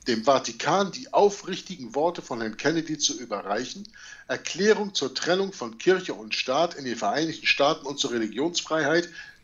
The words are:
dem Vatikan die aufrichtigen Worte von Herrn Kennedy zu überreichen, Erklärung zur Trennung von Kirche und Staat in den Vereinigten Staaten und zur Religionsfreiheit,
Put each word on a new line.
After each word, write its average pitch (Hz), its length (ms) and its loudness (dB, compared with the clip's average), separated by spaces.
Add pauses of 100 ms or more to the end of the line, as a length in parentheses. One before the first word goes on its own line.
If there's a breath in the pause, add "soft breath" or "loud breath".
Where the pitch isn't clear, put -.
dem 113 160 0
Vatikan 139 640 2
die - 220 -12
aufrichtigen 175 840 0
Worte 165 260 0
von 120 200 -8
Herrn 110 160 -4
Kennedy 151 420 0
zu - 180 0
überreichen, 113 680 -4 (400 loud breath)
Erklärung 196 680 2
zur - 220 -2
Trennung 190 380 0
von 113 260 -10
Kirche 180 360 2
und 107 200 -8
Staat 160 400 0
in 139 100 -12
den 117 120 -2
Vereinigten 127 500 0
Staaten 147 400 4
und 143 140 -8
zur 127 100 0
Religionsfreiheit, 147 960 0 (360 loud breath)